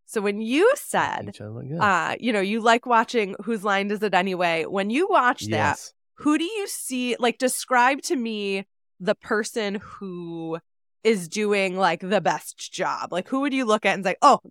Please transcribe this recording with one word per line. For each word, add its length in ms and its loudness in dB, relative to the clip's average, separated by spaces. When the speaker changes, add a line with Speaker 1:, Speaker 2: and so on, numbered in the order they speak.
Speaker 1:
So 100 -2
when 200 -2
you 320 4
Speaker 2:
Make 60 0
Speaker 1:
said, 500 -2
Speaker 2:
each 120 -14
other 100 -12
look 180 -10
good. 100 -6
Speaker 1:
uh, 400 2
you 140 -2
know, 80 2
you 200 0
like 240 4
watching 600 0
Whose 180 -4
Line 300 0
Is 100 -4
It 100 -2
Anyway? 520 2
When 260 -2
you 180 0
watch 340 2
that, 80 -6
Speaker 2:
Yes. 140 -18
Speaker 1:
who 200 0
do 60 0
you 240 -4
see, 540 -4
like, 180 0
describe 640 2
to 140 -2
me 500 -4
the 160 0
person 640 -4
who 840 -10
is 240 2
doing, 480 0
like, 240 2
the 200 0
best 520 -4
job? 400 -4
Like, 160 -4
who 140 -2
would 120 0
you 100 2
look 220 2
at 80 2
and 100 -6
say, 160 0
"Oh, 200 6